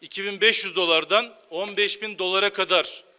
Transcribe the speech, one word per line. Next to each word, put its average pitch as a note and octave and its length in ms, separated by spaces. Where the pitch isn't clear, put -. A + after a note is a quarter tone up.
iki G3 240
bin G3+ 160
beş A3 240
yüz F3+ 120
dolardan F3+ 640
on G3 260
beş G#3 260
bin G#3+ 160
dolara F#3+ 340
kadar F3+ 520